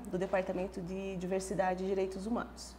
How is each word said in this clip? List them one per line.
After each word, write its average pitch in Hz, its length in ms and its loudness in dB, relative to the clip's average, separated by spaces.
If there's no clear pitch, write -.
do 185 120 -2
Departamento 185 600 2
de 190 380 -4
Diversidade 185 640 2
e 190 40 0
Direitos 190 380 0
Humanos. - 520 -4